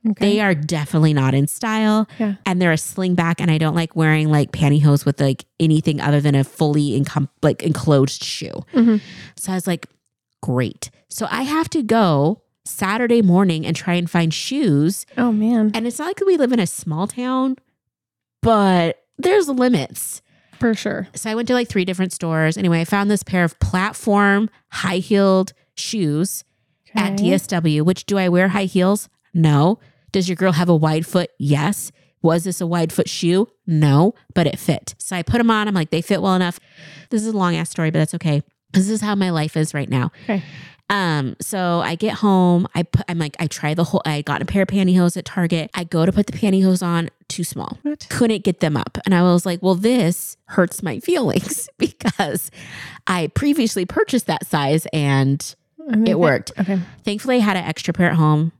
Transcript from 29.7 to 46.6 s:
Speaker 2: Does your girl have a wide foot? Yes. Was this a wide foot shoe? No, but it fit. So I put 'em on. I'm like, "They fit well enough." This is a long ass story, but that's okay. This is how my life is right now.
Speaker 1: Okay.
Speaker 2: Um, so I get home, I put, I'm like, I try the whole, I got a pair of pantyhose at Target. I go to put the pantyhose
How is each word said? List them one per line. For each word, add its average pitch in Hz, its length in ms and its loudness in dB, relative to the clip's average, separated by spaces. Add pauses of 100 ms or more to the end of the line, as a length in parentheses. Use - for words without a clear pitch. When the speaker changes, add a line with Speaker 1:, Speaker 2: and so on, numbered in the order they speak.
Speaker 2:
Does 185 160 -2
your 185 80 -4
girl 185 180 0
have 170 160 0
a 170 60 6
wide 156 300 0
foot? 180 320 -2
Yes. 147 540 -2 (300)
Was 165 220 2
this 180 160 -6
a 175 80 -4
wide 165 240 -2
foot - 160 -2
shoe? 180 400 0 (200)
No, 156 480 4 (180)
but 165 140 2
it - 120 -4
fit. - 380 -4
So - 180 -10
I 175 60 -4
put 240 180 0
'em 233 120 4
on. 214 160 0
I'm 202 80 -2
like, 160 160 -2
"They 165 100 -2
fit 175 200 -2
well 190 140 2
enough." 180 240 0 (520)
This 214 100 0
is 220 120 -4
a 214 40 -2
long 175 180 0
ass 165 140 -4
story, 160 220 -2
but 165 80 0
that's 156 160 -2
okay. 151 260 -2 (320)
This 190 160 2
is 220 120 -2
how 208 140 -2
my 190 140 0
life 160 260 -2
is 156 180 -2
right 139 160 -4
now. 127 220 -2 (120)
Speaker 1:
Okay. 196 200 -4 (460)
Speaker 2:
Um, 160 500 -2
so 175 460 -2
I - 80 -4
get 214 220 -4
home, 185 580 4
I 170 80 -2
put, - 260 -2
I'm 170 120 -6
like, 151 200 -4
I 165 60 -2
try - 300 -4
the 175 80 0
whole, - 240 0
I 147 160 -4
got - 180 -4
a - 40 -4
pair 196 180 0
of 185 60 -2
pantyhose 185 460 2
at 180 100 -12
Target. 170 500 -2
I 180 80 -6
go 170 240 0
to 190 40 2
put 202 140 0
the - 80 -10
pantyhose 190 480 2